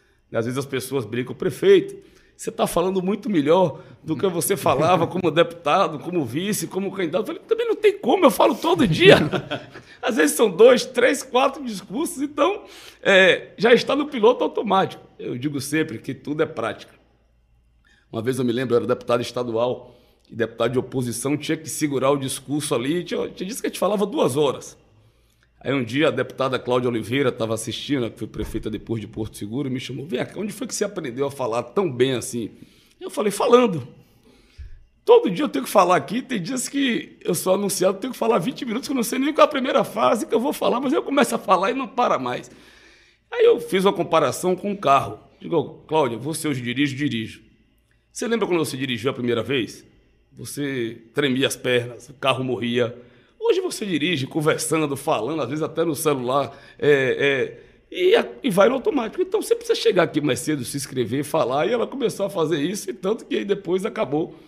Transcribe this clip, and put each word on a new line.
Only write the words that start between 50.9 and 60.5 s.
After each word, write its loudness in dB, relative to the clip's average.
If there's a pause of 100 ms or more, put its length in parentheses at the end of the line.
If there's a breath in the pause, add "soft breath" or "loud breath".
tremia 0
as -2
pernas, -2
o -20
carro 0
morria. -2 (440 loud breath)
Hoje 0
você -6
dirige -2
conversando, -2
falando, -2
às -4
vezes -4
até -2
no -2
celular, -2 (200 loud breath)
é, 2
é, 0
e, 4 (300)
e 0
vai 6
no 2
automático. -2
Então -2
você 0
precisa -2
chegar 4
aqui -2
mais 0
cedo, -4